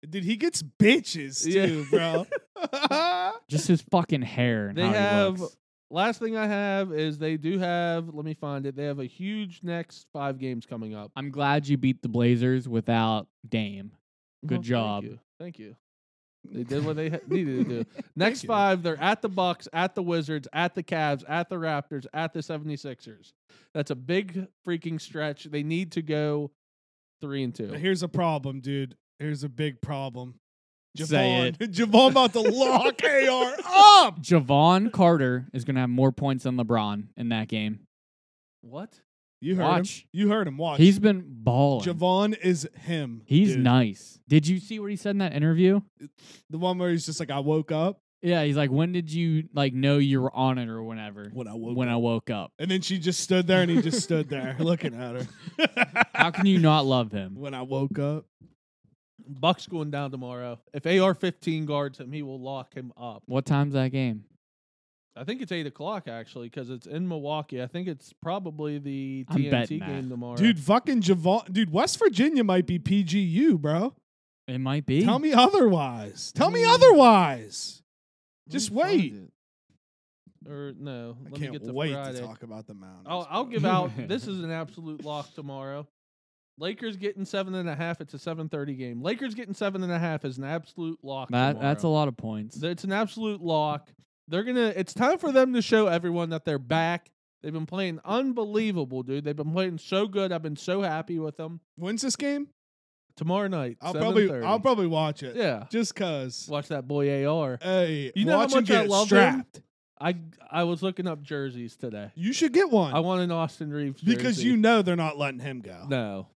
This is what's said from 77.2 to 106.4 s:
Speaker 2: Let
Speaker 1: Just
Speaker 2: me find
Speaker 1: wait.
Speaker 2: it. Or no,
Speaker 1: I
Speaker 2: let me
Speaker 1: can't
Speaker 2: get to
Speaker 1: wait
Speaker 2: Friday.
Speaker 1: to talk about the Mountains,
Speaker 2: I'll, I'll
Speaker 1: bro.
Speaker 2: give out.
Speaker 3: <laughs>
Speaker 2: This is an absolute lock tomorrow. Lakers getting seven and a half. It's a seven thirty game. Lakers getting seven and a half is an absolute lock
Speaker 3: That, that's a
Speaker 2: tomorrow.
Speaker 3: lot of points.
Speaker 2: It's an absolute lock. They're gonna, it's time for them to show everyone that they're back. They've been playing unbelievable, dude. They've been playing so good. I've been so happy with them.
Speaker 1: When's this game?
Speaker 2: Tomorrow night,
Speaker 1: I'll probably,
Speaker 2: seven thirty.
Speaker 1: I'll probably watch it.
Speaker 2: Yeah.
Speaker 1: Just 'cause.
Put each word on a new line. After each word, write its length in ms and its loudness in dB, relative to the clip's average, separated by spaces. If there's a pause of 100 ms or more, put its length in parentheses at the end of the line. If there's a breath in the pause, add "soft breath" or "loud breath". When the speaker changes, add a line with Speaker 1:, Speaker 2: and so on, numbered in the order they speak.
Speaker 2:
Let 40 -14
Speaker 1:
Just 200 -4
Speaker 2:
me 80 0
find 200 4
Speaker 1:
wait. 140 0
Speaker 2:
it. 180 -20 (1160)
Or 280 -12
no, 420 -12
Speaker 1:
I 40 -18
Speaker 2:
let 100 -18
me 40 -12
Speaker 1:
can't 140 -8
Speaker 2:
get 120 -12
to 80 -10
Speaker 1:
wait 200 -2
Speaker 2:
Friday. 260 -8
Speaker 1:
to 80 -10
talk 160 -16
about 240 -16
the 80 -18
Mountains, 320 -20
Speaker 2:
I'll, 240 -8
I'll 140 -4
Speaker 1:
bro. 80 -14
Speaker 2:
give 140 -2
out. 320 0
Speaker 3:
<laughs> 100 -10
Speaker 2:
This 180 -6
is 160 -8
an 80 -8
absolute 540 -12
lock 300 -10
tomorrow. 520 -12 (760)
Lakers 360 -8
getting 280 -6
seven 300 -6
and 140 -4
a 60 -6
half. 260 -6
It's 140 -16
a 40 -12
seven 300 -8
thirty 260 -6
game. 280 -10
Lakers 320 -4
getting 200 -10
seven 280 -4
and 80 -4
a 80 -2
half 260 -4
is 140 -8
an 60 -8
absolute 580 -8
lock 280 -10
Speaker 3:
That, 300 2
that's 200 0
a 20 -6
Speaker 2:
tomorrow. 180 2
Speaker 3:
lot 80 2
of 80 -8
points. 460 -10
Speaker 2:
It's 220 -6
an 80 -4
absolute 500 -4
lock. 460 -2 (400)
They're 160 -4
gonna, 320 0
it's 180 -6
time 240 2
for 140 -2
them 220 4
to 80 2
show 260 4
everyone 420 -2
that 140 -8
they're 160 -2
back. 500 -2 (320)
They've 100 -10
been 140 -6
playing 380 -6
unbelievable, 1000 -2
dude. 220 -6
They've 100 -4
been 180 -6
playing 260 -2
so 280 -2
good. 240 -2
I've 120 -6
been 140 -6
so 260 -4
happy 360 -4
with 200 -8
them. 220 -12 (160)
Speaker 1:
When's 260 -6
this 120 -2
game? 340 -4 (680)
Speaker 2:
Tomorrow 320 -2
night, 320 -6
Speaker 1:
I'll 120 -8
probably, 340 2
Speaker 2:
seven 160 -2
thirty. 40 -4
Speaker 1:
I'll 140 0
probably 260 2
watch 360 -2
it. 140 -10
Speaker 2:
Yeah. 340 -2
Speaker 1:
Just 240 -2
'cause. 540 -6